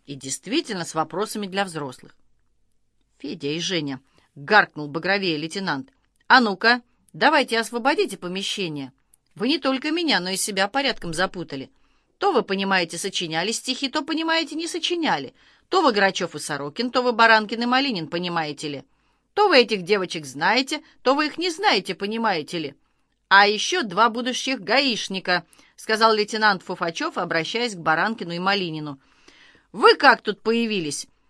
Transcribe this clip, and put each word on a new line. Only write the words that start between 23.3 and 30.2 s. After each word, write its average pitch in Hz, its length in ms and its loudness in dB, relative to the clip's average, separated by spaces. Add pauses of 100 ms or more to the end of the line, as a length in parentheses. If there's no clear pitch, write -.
ещё 214 360 0
два 208 260 2
будущих 247 520 -4
гаишника», — 190 840 0 (300)
сказал 220 380 2
лейтенант 214 500 0
Фуфачёв, 180 540 -6
обращаясь 185 580 -2
к 170 40 -12
Баранкину 170 540 0
и 175 60 -6
Малинину. 165 600 -2 (720)
«Вы 381 240 6
как 269 260 4